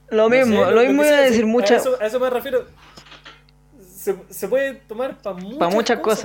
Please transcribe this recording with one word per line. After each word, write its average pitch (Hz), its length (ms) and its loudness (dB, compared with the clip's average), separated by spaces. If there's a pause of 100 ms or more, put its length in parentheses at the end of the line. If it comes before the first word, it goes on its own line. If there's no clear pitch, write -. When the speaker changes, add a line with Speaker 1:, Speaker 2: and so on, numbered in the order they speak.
(100)
Speaker 1:
Oh, - 40 -6
lo 220 140 4
Speaker 2:
No 240 60 2
sé, 262 100 4
Speaker 1:
mismo, 214 160 2
Speaker 2:
lo, 190 60 2
Speaker 1:
lo 190 100 2
Speaker 2:
lo 226 60 6
que 247 60 4
Speaker 1:
mismo 277 160 2
Speaker 2:
sea, 302 80 4
Speaker 1:
iba 285 80 4
a 269 40 6
Speaker 2:
sí, 254 60 4
Speaker 1:
decir, 226 140 2
Speaker 2:
a - 20 0
Speaker 1:
mucha 233 300 2
Speaker 2:
eso, 254 240 -2
a 208 60 -4
eso 240 140 -4
me 254 100 -2
refiero. 247 340 -4 (1160)
Se, 196 340 -8 (140)
se - 200 -12
puede 269 260 -2
tomar 247 480 -10
pa' 196 100 -10
muchas 190 420 -6
Speaker 1:
muchas 233 260 -2
Speaker 2:
cosas, 220 240 -2